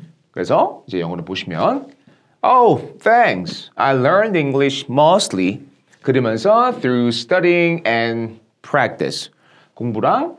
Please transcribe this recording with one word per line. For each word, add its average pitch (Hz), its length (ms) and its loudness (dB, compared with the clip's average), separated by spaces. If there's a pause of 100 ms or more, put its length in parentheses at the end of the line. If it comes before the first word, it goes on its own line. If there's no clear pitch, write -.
(320)
그래서 - 560 -2
이제 92 140 -6
영어를 85 240 -8
보시면 107 640 -4 (560)
"Oh, 226 560 2
thanks. 165 760 0
I 135 220 0
learned 185 400 2
English 139 520 -2
mostly." 127 720 2 (400)
그러면서 139 800 2
"through 123 300 0
studying 170 800 0
and 113 520 -2 (220)
practice." - 680 -4 (420)
공부랑 139 640 -2